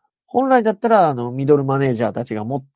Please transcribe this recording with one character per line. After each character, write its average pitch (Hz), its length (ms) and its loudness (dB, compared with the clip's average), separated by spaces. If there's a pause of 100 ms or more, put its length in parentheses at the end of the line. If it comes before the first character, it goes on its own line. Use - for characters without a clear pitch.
(280)
本 262 220 -2
来 254 120 4
だ 214 100 0
っ 202 40 -10
た 233 140 -4
ら、 190 200 4
あ 139 40 -2
の、 120 180 -6
ミ 135 140 -6
ド 147 120 6
ル 139 60 -2
マ 135 160 -2
ネ 139 100 0
ー 123 40 0
ジ 113 100 -2
ャ 107 60 0
ー - 20 -4
た 117 120 -6
ち 110 120 -8
が 107 80 -6
持 131 140 -6
っ 135 80 -10 (100)